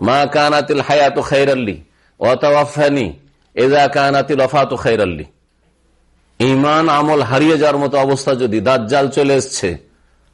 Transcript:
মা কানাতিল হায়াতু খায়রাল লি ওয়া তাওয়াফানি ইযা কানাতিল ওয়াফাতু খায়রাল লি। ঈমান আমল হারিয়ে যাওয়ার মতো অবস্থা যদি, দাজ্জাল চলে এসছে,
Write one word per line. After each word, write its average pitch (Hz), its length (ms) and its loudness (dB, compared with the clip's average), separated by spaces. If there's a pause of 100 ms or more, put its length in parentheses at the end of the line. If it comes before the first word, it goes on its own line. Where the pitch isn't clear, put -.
মা 135 240 0
কানাতিল 147 560 0
হায়াতু 143 400 0
খায়রাল 139 380 0
লি 95 240 -6 (360)
ওয়া 120 160 0
তাওয়াফানি 143 840 0 (360)
ইযা 139 320 2
কানাতিল 139 520 0
ওয়াফাতু 135 360 0
খায়রাল 107 340 0
লি। 76 140 -10 (1160)
ঈমান 147 500 2
আমল 147 320 2
হারিয়ে 139 360 2
যাওয়ার 143 200 2
মতো 139 200 -2
অবস্থা 135 380 0
যদি, 113 260 -2
দাজ্জাল 131 480 0
চলে 139 240 0
এসছে, 101 440 -4 (560)